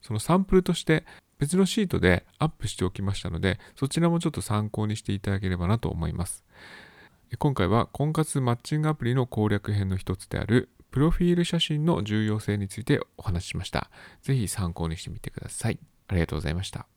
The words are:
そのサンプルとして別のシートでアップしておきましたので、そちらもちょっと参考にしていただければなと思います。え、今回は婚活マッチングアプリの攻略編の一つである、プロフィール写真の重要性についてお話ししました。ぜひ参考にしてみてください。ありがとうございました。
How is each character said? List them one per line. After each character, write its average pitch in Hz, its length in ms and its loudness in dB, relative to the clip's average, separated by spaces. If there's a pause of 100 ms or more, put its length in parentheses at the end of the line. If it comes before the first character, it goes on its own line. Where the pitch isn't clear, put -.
そ - 120 -10
の 110 80 -2
サ 170 160 2
ン 190 80 4
プ 190 120 4
ル 185 60 8
と 175 100 -2
し - 120 -4
て 156 200 2 (340)
別 147 180 0
の 190 100 6
シ 214 160 0
ー 196 60 2
ト 90 100 0
で 87 280 4 (120)
ア - 60 2
ッ 160 60 2
プ - 180 -8
し - 80 -8
て 92 80 0
お 90 60 0
き - 120 -8
ま 98 120 -2
し - 80 -6
た 90 80 -6
の 85 100 -4
で、 92 180 2 (160)
そ 135 140 -2
ち - 100 -2
ら 170 100 4
も 170 120 2
ち 170 60 -2
ょ - 20 2
っ 147 40 -2
と - 80 -4
参 107 300 -2
考 107 160 -2
に 107 80 0
し - 80 -8
て 101 100 -4
い 98 80 -2
た 101 120 -2
だ 98 80 0
け 98 80 -2
れ 90 80 0
ば 87 100 -2
な 92 120 2
と - 100 -4
思 80 200 -2
い 80 40 -4
ま 85 140 -4
す。 - 180 -14 (880)
え、 120 40 -10
今 143 180 0
回 95 120 2
は 107 200 4
婚 151 260 -2
活 156 280 0
マ 123 120 2
ッ 120 100 -2
チ - 140 -4
ン 156 60 0
グ 156 60 2
ア 156 60 0
プ 127 120 -4
リ 120 80 2
の 127 120 2
攻 107 220 0
略 104 240 0
編 101 160 0
の 95 80 0
一 95 200 -4
つ - 120 -18
で - 100 -4
あ - 60 -2
る、 117 240 2 (220)
プ 127 100 0
ロ 156 100 4
フ 175 140 2
ィ 175 80 4
ー 175 40 4
ル 170 80 2
写 170 140 -2
真 151 280 0
の 165 160 2
重 107 220 0
要 107 140 0
性 104 200 0
に 98 100 -2
つ - 120 -10
い 113 40 -8
て - 160 2 (160)
お - 60 -18
話 87 220 -2
し - 40 -12
し - 80 -8
ま 90 80 -4
し - 60 -10
た。 - 200 -4 (300)
ぜ 135 160 -2
ひ 104 120 0
参 87 260 -4
考 82 140 -4
に 80 100 -4
し - 60 -12
て - 60 -10
み - 80 -10
て - 120 -10
く - 100 -14
だ - 80 -12
さ - 220 -2
い。 - 80 -2 (300)
あ 104 60 -4
り 90 60 4
が 82 60 4
と - 100 -6
う - 20 -4
ご - 40 -6
ざ 73 80 -2
い 78 40 -2
ま 92 80 -4
し - 80 -8
た。 - 160 -12 (100)